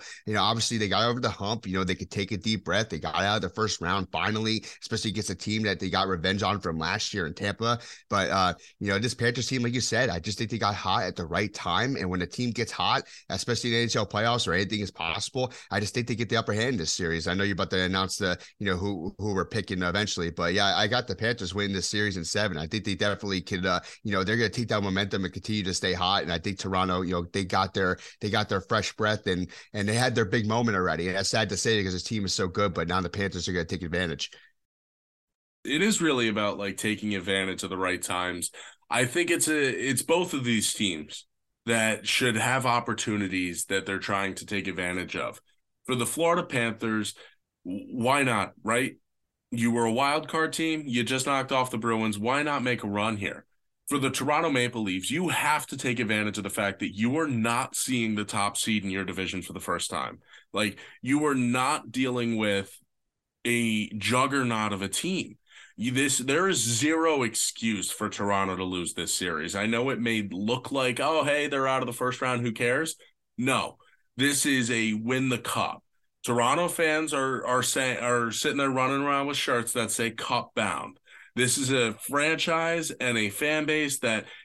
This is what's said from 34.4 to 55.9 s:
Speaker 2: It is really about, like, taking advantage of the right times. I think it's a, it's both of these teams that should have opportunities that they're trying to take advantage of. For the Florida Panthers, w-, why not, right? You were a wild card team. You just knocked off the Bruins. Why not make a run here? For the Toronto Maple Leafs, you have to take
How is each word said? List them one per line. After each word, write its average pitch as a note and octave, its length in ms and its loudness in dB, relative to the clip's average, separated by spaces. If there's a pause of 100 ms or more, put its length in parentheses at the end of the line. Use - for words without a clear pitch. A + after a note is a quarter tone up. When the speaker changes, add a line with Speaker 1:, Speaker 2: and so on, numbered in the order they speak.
Speaker 2:
It C#3+ 180 0
is G3 200 4
really C3 260 4
about, G#2 300 0
like, G2+ 200 -4
taking G#2 380 0
advantage F#2+ 480 0
of F#2+ 60 -4
the F#2 80 -4
right F#2 240 0
times. F2+ 480 -2 (400)
I B2 160 2
think E3+ 240 2
it's D#3 180 2
a, C3+ 420 2
it's C3+ 120 2
both F3 320 2
of C3+ 100 -2
these A2+ 300 2
teams E2+ 540 -4 (400)
that A2 400 2
should A#2+ 280 2
have B2 300 2
opportunities G#2 1000 0
that F#2+ 200 0
they're G2 140 -2
trying G2 360 -2
to - 100 -12
take F#2+ 220 -4
advantage F2+ 480 -4
of. B1+ 240 -6 (460)
For B2+ 100 -2
the A#2+ 120 0
Florida E3 360 2
Panthers, A2+ 680 -2 (500)
w-, F#2 280 -8
why C3 320 2
not, A2 300 2 (100)
right? A#2 320 0 (560)
You A#2 200 2
were A#2 140 2
a A2+ 60 4
wild C#3 360 0
card D#3 260 0
team. D#3+ 340 -2
You A#2+ 160 0
just B2+ 240 0
knocked C3+ 240 0
off B2+ 180 2
the A#2+ 80 -4
Bruins. A2 400 0
Why B2 240 2
not C#3+ 220 0
make B2 200 0
a A2 40 -4
run G#2 300 0
here? G2 280 -6 (420)
For C#3+ 120 0
the C3 100 2
Toronto D3 400 2
Maple B2 320 0
Leafs, F#2+ 300 -2
you E3+ 180 0
have D3 380 0
to C#3 100 -8
take B2 220 0